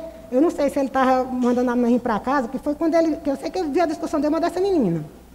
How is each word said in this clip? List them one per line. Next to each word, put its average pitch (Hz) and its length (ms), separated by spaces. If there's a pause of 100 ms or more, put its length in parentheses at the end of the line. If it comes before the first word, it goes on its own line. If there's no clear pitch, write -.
(320)
eu 247 80
não 320 120
sei 285 180
se 277 100
ele 277 100
tava 262 340
mandando 247 480
a 240 40
mãe 240 200
ir 247 40
pra 233 200
casa, 262 280
que 233 120
foi 294 160
quando 320 180
ele, 330 240
que - 120
eu 269 60
sei - 140
que 359 100
eu 339 100
vi 269 120
a 339 40
discussão 311 360
dele, 294 100
mas 320 100
dessa 339 200
menina. 240 420 (320)